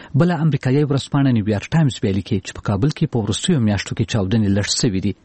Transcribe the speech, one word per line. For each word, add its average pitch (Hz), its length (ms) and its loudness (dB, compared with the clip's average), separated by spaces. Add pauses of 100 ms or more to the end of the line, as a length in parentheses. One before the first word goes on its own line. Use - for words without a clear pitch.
(160)
بله 170 260 2
امریکایي 143 420 0
ورځپاڼه 139 500 0
نیویارک 104 400 0
ټایمز 151 280 2
بیا 104 100 0
لیکي 98 280 -2
چې - 180 -12
په - 120 -14
کابل 104 200 0
کې - 220 -2
په 127 120 -2
وروستیو 120 360 0
میاشتو 104 360 0
کې 117 100 -2
چاودنې 104 520 0
لږ - 100 -2 (140)
شوي 95 240 0
دي 98 80 -2 (120)